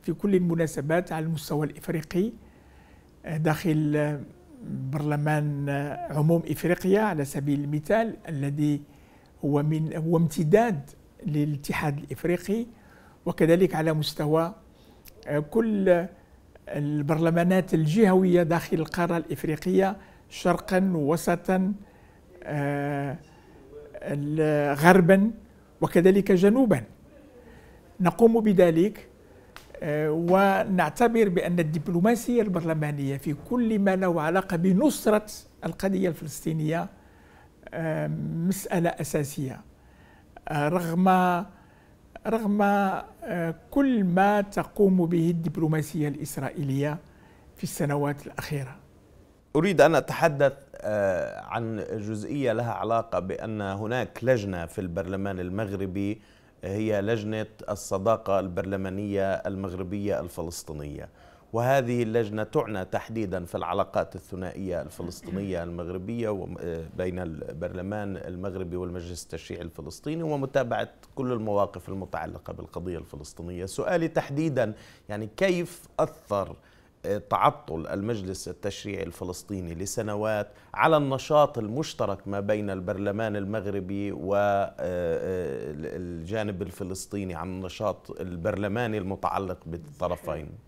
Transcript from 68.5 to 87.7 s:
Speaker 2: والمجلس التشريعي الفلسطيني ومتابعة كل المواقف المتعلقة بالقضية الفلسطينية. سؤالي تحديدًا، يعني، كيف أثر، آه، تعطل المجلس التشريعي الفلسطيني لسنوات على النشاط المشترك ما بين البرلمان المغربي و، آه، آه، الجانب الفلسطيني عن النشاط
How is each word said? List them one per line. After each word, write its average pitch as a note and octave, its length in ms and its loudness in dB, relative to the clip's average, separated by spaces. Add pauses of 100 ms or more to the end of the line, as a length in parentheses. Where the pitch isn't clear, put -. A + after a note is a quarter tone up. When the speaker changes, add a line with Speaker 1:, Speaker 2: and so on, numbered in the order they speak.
Speaker 2:
والمجلس F2+ 480 -8
التشريعي E2+ 400 -12
الفلسطيني F2 600 -10
ومتابعة C3+ 640 -2 (260)
كل B2 160 -4
المواقف G2+ 580 -2
المتعلقة F2 640 -10
بالقضية E2+ 440 -10
الفلسطينية. E2+ 680 -12
سؤالي E3 420 -2
تحديدًا، C#3 680 -2 (360)
يعني، G#2+ 280 -8
كيف F3+ 460 -2 (160)
أثر، G2+ 560 -2 (500)
آه، G2+ 120 -2 (120)
تعطل G2 580 0
المجلس G2 600 -6
التشريعي F#2 560 -8
الفلسطيني F2+ 720 -8
لسنوات G#2 720 -4 (260)
على D#3+ 240 6
النشاط C#3+ 600 2
المشترك A2 720 -4
ما G2 120 -4
بين G#2 300 -2
البرلمان G2+ 640 -4
المغربي G2+ 760 -4
و، F#2 240 -4
آه، G2+ 440 2
آه، E2 920 -4 (240)
الجانب F2+ 640 -6
الفلسطيني F#2 720 -8
عن E2+ 120 -8
النشاط F#2 720 -6